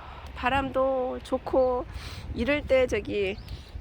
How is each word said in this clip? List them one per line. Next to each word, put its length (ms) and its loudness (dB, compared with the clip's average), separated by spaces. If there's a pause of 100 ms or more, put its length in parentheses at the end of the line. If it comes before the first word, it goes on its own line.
(340)
바람도 880 0
좋고 640 2 (480)
이럴 280 2
때 240 6
저기, 500 0 (440)